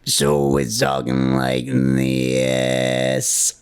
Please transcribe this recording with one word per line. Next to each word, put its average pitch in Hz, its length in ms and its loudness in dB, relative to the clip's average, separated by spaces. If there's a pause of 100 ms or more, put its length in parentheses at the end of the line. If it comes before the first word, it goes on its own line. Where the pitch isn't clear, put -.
so 71 520 0
it's 64 220 -2
talking 65 560 0
like 64 320 0
this. 64 1900 0